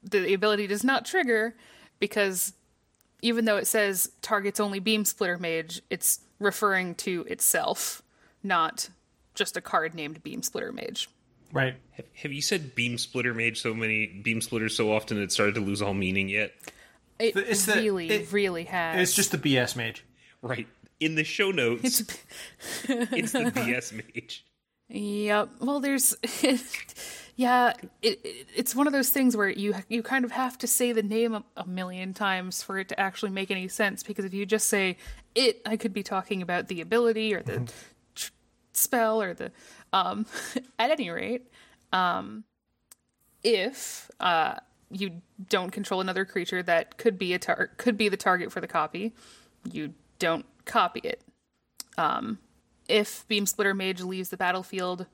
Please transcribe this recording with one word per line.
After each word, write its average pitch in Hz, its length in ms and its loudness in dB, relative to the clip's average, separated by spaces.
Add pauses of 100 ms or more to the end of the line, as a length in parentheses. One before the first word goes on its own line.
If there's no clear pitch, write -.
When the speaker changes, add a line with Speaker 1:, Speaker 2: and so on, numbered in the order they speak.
Speaker 1:
The 190 300 2
ability 208 340 2
does 202 160 -2
not 262 220 2
trigger 233 500 2 (440)
because 196 540 0 (680)
even 226 240 2
though 208 120 4
it 190 100 0
says 196 440 2 (100)
targets 202 380 0
only 202 200 0
Beam 214 260 2
Splitter 180 320 0
mage, 165 520 -4
it's - 320 0 (180)
referring 190 560 2
to 175 340 -4
itself, - 720 0 (400)
not 175 480 0 (460)
just - 220 -2
a 180 40 -6
card 165 320 0
named 156 300 -10
Beam - 200 -8
Splitter - 280 -4
Mage. - 380 -6 (440)
Speaker 2:
Right. 131 220 2 (160)
Speaker 3:
Have, - 140 -14 (100)
have 147 180 -8
you 139 80 -6
said 156 340 -2
Beam 120 220 -2
Splitter 123 360 -2
Mage 113 280 0
so 113 120 -2
many, 110 340 0
Beam 107 340 -2
Splitters 110 340 -2
so 107 180 2
often 107 280 0
it 95 100 -2
started 104 240 2
to 113 60 -2
lose 101 200 0
all 101 120 0
meaning 95 360 0
yet? 104 240 -2 (680)
Speaker 1:
It 226 160 2
Speaker 2:
The, 392 160 0
it's 196 140 2
the, 214 100 2
Speaker 1:
really, 190 340 2
Speaker 2:
it, 170 240 0
Speaker 1:
really 190 300 2
has. 170 380 0
Speaker 2:
it's 180 120 4
just - 180 4
the 175 60 0
B 139 200 4
S 123 180 2
mage. 113 280 -6 (380)
Speaker 3:
Right. 120 260 -8 (320)
In 160 160 0
the 156 100 2
show 196 260 -4
notes, 123 320 0
Speaker 1:
It's 247 180 2
a 214 40 -6
b-, - 1040 -6
<laughs> 262 60 0
Speaker 3:
it's 226 160 -2
the 240 200 0
B - 60 -2 (140)
S - 200 -4
mage. - 520 -12 (440)
Speaker 1:
Yep. 208 600 0 (100)
Well, 277 220 0
there's, 277 340 2 (260)
<laughs> - 960 -2
yeah, 247 380 6 (280)
it, - 220 2
it, 120 320 -10
it's - 200 0
one 285 120 4
of 285 60 2
those 262 160 2
things 254 280 4
where 202 120 4
you, 202 260 0 (140)
you 226 140 -2
kind 262 220 0
of 240 60 -4
have 254 280 -2
to 240 80 -4
say 247 240 4
the 220 120 2
name 220 300 2
a, 208 100 -6 (140)
a 185 100 -8
million 185 460 -6
times 185 500 -2
for 190 160 -6
it 190 100 -6
to - 100 -4
actually 190 320 -2
make 190 200 -4
any 185 160 -4
sense, 202 360 -2
because 202 220 -6
if 185 80 -8
you 202 120 -4
just 214 220 2
say 190 300 2 (380)
it, 240 300 4
I 220 120 0
could 220 160 -4
be 202 100 -4
talking 190 380 -2
about 175 280 -2
the 175 120 -6
ability 220 520 2
or 180 80 -2
the - 120 -6
Speaker 2:
Mm-hmm. 120 120 -4 (500)
Speaker 1:
tr-, - 160 -10 (420)
spell 226 480 2
or 185 120 -2
the, 185 180 -8 (420)
um, 196 320 2 (260)
<laughs> - 280 -8
at 247 120 4
any 277 180 0
rate, 226 380 -6 (460)
um, 190 500 0 (1000)
if, 226 640 0 (100)
uh, 165 360 2 (360)
you 190 300 -6 (280)
don't 190 220 2
control 196 300 -2
another 190 240 -2
creature 180 380 -4
that 175 340 2
could 208 200 2
be 180 160 -2
a 180 60 0
tar-, - 380 0
could 226 200 2
be 208 120 4
the 190 80 0
target 180 340 2
for - 100 -6
the - 60 -8
copy, 175 460 -2 (580)
you 151 220 -8 (260)
don't 165 260 2 (200)
copy - 380 2
it. - 180 -4 (760)
Um, 175 420 0 (480)
if - 400 2
Beam 202 180 0
Splitter 202 280 2
Mage 190 280 -2
leaves 185 280 -6
the 185 80 -8
battlefield 180 760 -2